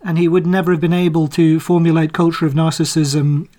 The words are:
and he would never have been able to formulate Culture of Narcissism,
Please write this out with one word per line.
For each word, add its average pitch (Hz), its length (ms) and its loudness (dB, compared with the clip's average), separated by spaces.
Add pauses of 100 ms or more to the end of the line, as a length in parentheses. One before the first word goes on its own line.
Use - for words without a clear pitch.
and 170 120 -4
he 170 120 2
would 170 180 0
never 180 240 0
have 170 100 0
been 170 120 0
able 165 360 0
to 160 300 2
formulate 165 540 0
Culture 165 340 0
of 139 80 -2
Narcissism, 151 920 -2 (100)